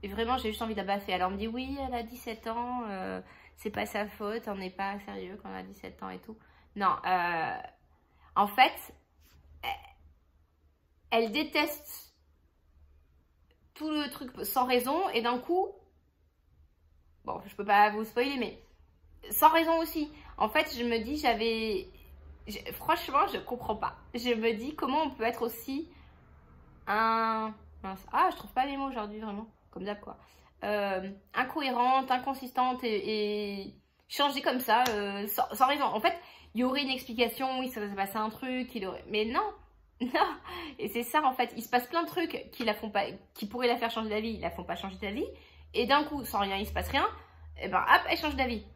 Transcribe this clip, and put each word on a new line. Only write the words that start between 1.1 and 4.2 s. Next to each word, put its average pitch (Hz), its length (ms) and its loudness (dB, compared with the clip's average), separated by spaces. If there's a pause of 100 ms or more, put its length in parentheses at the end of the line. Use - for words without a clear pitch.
Alors, 180 160 2
on 190 40 -4
me 196 40 -4
dit, « 214 100 -2
Oui, 262 300 -6 (100)
elle 247 60 -6
a 233 100 -4
dix-sept 233 440 -10
ans, 240 420 -4
euh, 190 320 -6 (340)
c'est - 140 -8
pas 208 160 -2
sa 208 220 -4
faute, 214 400 -6